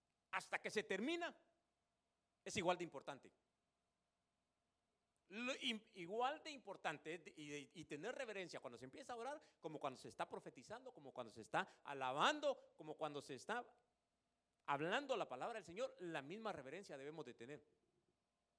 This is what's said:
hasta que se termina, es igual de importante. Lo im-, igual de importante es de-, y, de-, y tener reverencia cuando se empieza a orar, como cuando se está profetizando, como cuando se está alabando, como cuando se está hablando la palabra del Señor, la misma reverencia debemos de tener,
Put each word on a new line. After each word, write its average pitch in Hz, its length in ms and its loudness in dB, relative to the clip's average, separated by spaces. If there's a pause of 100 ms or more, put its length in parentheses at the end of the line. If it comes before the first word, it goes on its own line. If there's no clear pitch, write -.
(300)
hasta 185 280 0
que 196 120 -2
se 196 120 4
termina, 294 520 2 (1080)
es 190 120 -4
igual 180 220 6
de 170 60 -2
importante. 139 460 -8 (2000)
Lo 247 320 0
im-, 233 220 2 (120)
igual 233 480 2
de 320 80 -6
importante 175 640 -2
es 165 100 -8
de-, - 120 -10
y, 151 120 -8
de-, 143 240 -6
y 156 140 -8
tener 165 280 -2
reverencia 196 460 -4
cuando 123 160 -8
se 120 80 -10
empieza 240 300 -8
a - 20 -4
orar, 262 260 -4 (180)
como 156 200 -4
cuando 131 180 0
se 131 100 -10
está - 200 0
profetizando, 214 640 -8
como 139 200 -12
cuando 113 200 -6
se 113 80 -10
está 160 440 2
alabando, 165 920 4
como 156 180 -6
cuando 147 280 0
se 139 140 -6
está 233 280 0 (1000)
hablando 208 500 4
la 160 100 4
palabra 147 280 -2
del 208 100 -6
Señor, 190 360 -2
la 165 200 -2
misma 196 320 -2
reverencia 151 460 -8
debemos 151 260 -6
de 123 80 -8
tener, 123 320 -12 (960)